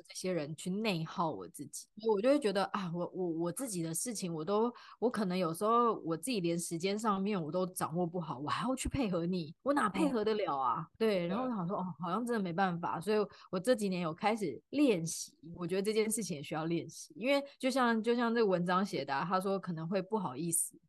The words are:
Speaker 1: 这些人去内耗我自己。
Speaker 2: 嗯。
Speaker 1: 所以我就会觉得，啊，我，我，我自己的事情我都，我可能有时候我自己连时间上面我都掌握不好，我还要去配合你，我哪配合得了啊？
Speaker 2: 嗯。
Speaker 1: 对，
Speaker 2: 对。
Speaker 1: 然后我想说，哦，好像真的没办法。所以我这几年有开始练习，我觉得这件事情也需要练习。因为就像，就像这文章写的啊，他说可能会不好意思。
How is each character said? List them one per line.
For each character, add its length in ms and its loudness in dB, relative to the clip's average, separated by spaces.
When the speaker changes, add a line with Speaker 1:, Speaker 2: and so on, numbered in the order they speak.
Speaker 1:
这 80 -20
些 200 -4
人 200 -2
去 160 -8
内 360 0
耗 260 -2
我 160 -8
自 180 -12
己。 300 -14
Speaker 2:
嗯。 60 -16
Speaker 1:
所 100 2
以 40 6
我 60 2
就 80 4
会 80 6
觉 160 2
得， 120 2
啊， 280 -4
我， 220 -2
我， 140 -2
我 60 0
自 160 -6
己 140 -4
的 120 -4
事 200 -4
情 180 -4
我 140 -4
都， 260 2
我 100 2
可 160 0
能 120 0
有 160 0
时 100 -4
候 300 4
我 100 0
自 140 -6
己 120 0
连 180 2
时 180 -4
间 220 0
上 220 2
面 200 0
我 80 -4
都 160 2
掌 300 -4
握 100 2
不 140 -4
好， 200 -6
我 100 -4
还 180 -2
要 80 0
去 140 -4
配 200 0
合 160 0
你， 380 -2
我 100 2
哪 160 2
配 200 2
合 140 2
得 100 2
了 240 0
啊？ 240 2
Speaker 2:
嗯。 60 -8
Speaker 1:
对， 220 2
Speaker 2:
对。 80 0
Speaker 1:
然 100 -2
后 80 0
我 40 -2
想 160 -2
说， 120 -2
哦， 80 -2
好 100 -2
像 140 0
真 100 0
的 60 2
没 100 -2
办 260 2
法。 220 -2
所 160 0
以 20 4
我 80 -4
这 160 2
几 140 2
年 140 0
有 120 -2
开 220 2
始 260 -4
练 360 4
习， 260 -8
我 100 -6
觉 120 0
得 40 2
这 120 0
件 180 2
事 100 -2
情 140 -4
也 80 -8
需 100 -8
要 120 -2
练 240 0
习。 260 -16
因 180 0
为 80 4
就 120 0
像， 340 4
就 100 2
像 220 2
这 80 4
文 220 4
章 200 4
写 200 -4
的 100 -2
啊， 120 0
他 120 2
说 180 0
可 140 -4
能 160 -4
会 140 0
不 160 -2
好 180 -2
意 160 -2
思。 260 -2